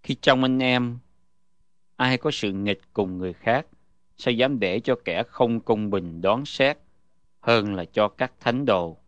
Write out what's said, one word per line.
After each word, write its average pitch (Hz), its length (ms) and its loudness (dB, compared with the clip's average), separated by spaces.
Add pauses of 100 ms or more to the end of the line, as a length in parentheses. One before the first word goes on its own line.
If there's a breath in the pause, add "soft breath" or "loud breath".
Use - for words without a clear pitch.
Khi 143 120 -6
trong 131 280 4
anh 131 160 2
em 123 400 0 (960)
ai 127 220 0
có 151 120 -4
sự 104 220 -4
nghịch 98 280 -2 (120)
cùng 92 260 -4
người 90 140 -6
khác, 123 340 -2 (500)
sao - 160 -2
dám 123 280 0
để 98 200 0
cho 127 140 0 (100)
kẻ 92 180 -2
không 117 380 -2
công 107 300 -2
bình 87 300 -6
đoán 107 240 0
xét 139 340 0 (640)
hơn 104 340 2
là 90 100 -6
cho 104 240 0
các - 320 -4
thánh 127 260 -2
đồ? 87 300 0 (120)